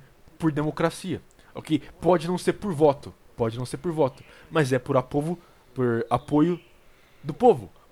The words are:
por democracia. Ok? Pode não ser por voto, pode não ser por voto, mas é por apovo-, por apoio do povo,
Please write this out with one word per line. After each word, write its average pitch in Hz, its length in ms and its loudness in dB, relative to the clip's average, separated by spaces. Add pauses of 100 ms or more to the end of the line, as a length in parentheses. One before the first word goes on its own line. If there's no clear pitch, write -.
(380)
por 165 140 0
democracia. 151 680 -2 (340)
Ok? 151 260 -2 (200)
Pode 165 260 2
não 180 100 -2
ser 175 160 -2
por 202 200 -6
voto, 139 400 0 (220)
pode 113 220 -2
não 123 80 -6
ser - 120 -10
por 175 140 -6
voto, 151 320 -2 (280)
mas 151 220 0
é 127 60 2
por 135 180 0
apovo-, 147 420 -2 (340)
por 120 360 0
apoio 151 500 2 (640)
do 139 100 -8
povo, 160 380 4 (200)